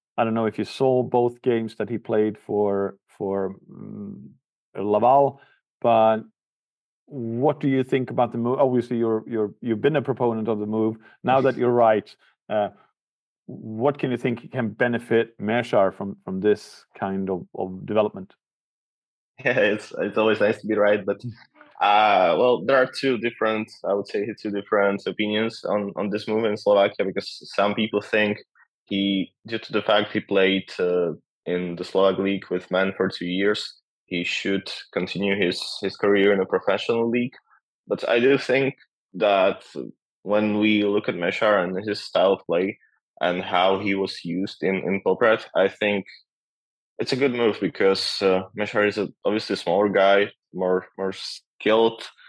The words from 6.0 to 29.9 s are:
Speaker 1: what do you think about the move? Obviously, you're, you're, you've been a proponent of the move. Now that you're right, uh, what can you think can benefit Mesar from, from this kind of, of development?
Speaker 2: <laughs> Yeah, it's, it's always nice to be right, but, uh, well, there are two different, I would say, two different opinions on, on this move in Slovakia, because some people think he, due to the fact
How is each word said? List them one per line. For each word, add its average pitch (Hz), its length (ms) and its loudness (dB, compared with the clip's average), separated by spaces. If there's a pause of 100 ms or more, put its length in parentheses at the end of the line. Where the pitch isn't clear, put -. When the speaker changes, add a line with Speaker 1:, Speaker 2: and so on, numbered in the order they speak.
Speaker 1:
what 135 520 -2
do 147 80 -4
you 135 160 2
think 131 280 -2
about 120 200 0
the 120 80 -6
move? 120 220 0
Obviously, 123 380 2
you're, 113 280 0
you're, 110 340 -2
you've 113 200 -4
been 147 160 2
a 135 60 0
proponent 117 440 -2
of 110 140 -2
the 104 60 -4
move. 110 300 -2 (280)
Now 131 160 2
that 127 160 2
you're 123 160 2
right, 113 360 4 (400)
uh, 104 200 0 (800)
what 117 520 -4
can 135 140 -2
you 123 40 -2
think - 360 -4
can 120 160 -4
benefit 117 720 0
Mesar 107 500 2
from, 98 340 -10
from 95 160 -6
this - 440 0 (120)
kind 98 320 -4
of, 92 180 -4 (100)
of 95 300 -8
development? 104 520 -2
Speaker 2:
<laughs> - 1080 -20
Yeah, 127 140 0
it's, 104 400 0
it's 98 200 -4
always 107 200 2
nice 107 220 0
to - 60 -12
be 107 100 0
right, 104 280 2
but, 101 160 -4 (600)
uh, 101 580 4
well, 123 260 4
there 135 120 4
are 127 100 4
two 131 320 -2
different, 110 540 -2 (160)
I 98 60 2
would 101 120 -4
say, 107 200 -4 (140)
two 107 100 -6
different 101 560 0
opinions 107 580 -4
on, 101 320 -2
on 101 140 -4
this 107 180 -6
move 110 160 0
in 104 140 -2
Slovakia, 101 480 2
because - 500 -10
some 104 180 2
people 110 280 -2
think 107 360 0 (460)
he, 98 480 -2 (160)
due 113 100 -6
to - 140 -14
the 107 100 0
fact 107 300 0